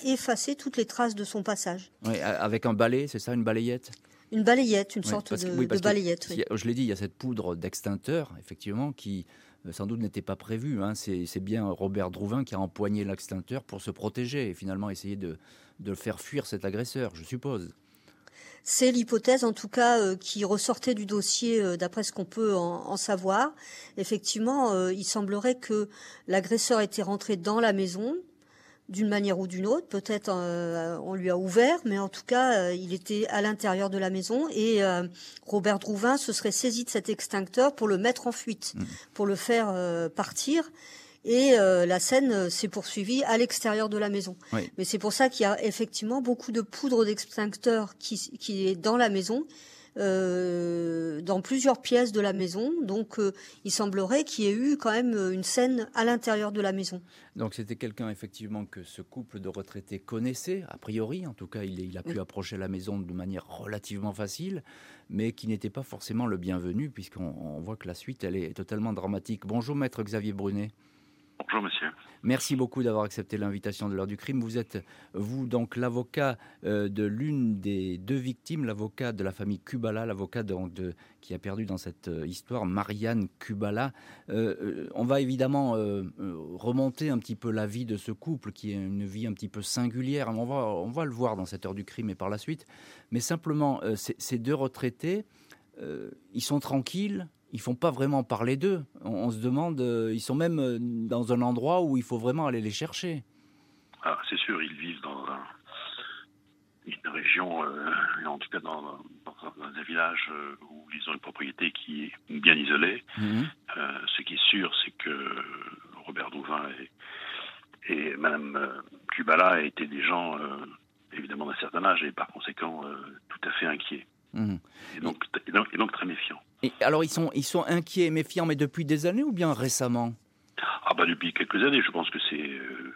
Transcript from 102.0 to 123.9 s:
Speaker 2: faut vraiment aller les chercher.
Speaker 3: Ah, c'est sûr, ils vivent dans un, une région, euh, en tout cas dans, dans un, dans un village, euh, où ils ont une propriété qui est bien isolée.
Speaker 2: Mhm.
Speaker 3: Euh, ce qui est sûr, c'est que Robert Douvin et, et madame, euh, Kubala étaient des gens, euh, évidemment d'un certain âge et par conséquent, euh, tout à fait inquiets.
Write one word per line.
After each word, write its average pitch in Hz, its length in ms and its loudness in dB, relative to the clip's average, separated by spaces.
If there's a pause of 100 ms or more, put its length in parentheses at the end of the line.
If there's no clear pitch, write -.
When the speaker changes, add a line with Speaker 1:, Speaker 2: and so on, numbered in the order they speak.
Speaker 2:
faut 120 140 -2
vraiment 127 280 2
aller 123 140 0
les 107 120 -2
chercher. 160 520 -6 (800)
Speaker 3:
Ah, 80 140 0 (120)
c'est - 80 -4
sûr, 90 240 -2
ils 78 120 -6
vivent 76 280 -10
dans 69 300 -10
un, 69 80 -8 (1500)
une - 280 -8
région, 85 500 2
euh, 76 260 -4 (380)
en 71 100 -4
tout - 120 -10
cas - 100 -6
dans, 78 220 -8
dans - 640 -16
un, 78 140 -12
dans 76 220 -10
un 78 40 -8
village, 82 500 0
euh, 73 220 -8 (140)
où 76 240 -20
ils 76 160 -6
ont 80 40 -4
une 67 80 -8
propriété 71 500 -4
qui 73 400 -8 (180)
est 76 100 -6
bien 82 160 8
isolée. 76 480 2 (140)
Speaker 2:
Mhm. 110 300 2 (300)
Speaker 3:
Euh, 71 200 -4 (200)
ce - 60 -2
qui 90 100 -6
est - 160 6
sûr, 98 200 4 (140)
c'est - 80 -4 (100)
que 71 280 -2 (760)
Robert - 260 -6
Douvin 73 320 -4 (1200)
et, - 60 2
et 73 240 -2
madame, 76 400 0
euh, - 240 -4 (340)
Kubala 85 460 6
étaient 76 260 -4
des 71 160 -4
gens, 85 340 0
euh, 69 280 -6 (480)
évidemment 71 320 -8
d'un 69 160 -6
certain 85 240 -4
âge 87 180 6
et 71 80 -4
par - 160 -4
conséquent, 80 560 -8
euh, 71 100 -10 (360)
tout - 180 -8
à - 60 -2
fait - 140 0
inquiets. 73 380 -4 (280)